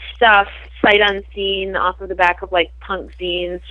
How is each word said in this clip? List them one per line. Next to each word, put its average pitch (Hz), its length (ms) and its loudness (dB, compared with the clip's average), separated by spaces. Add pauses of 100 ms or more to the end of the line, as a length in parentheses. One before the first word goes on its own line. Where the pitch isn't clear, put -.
(140)
stuff 208 340 4 (320)
sight 208 220 4
unseen 196 760 -4
off 185 240 -2
of 190 80 -10
the 185 60 -8
back 175 260 0
of, 190 120 -12
like, 170 280 0
punk - 380 -8
zines 180 420 -6 (100)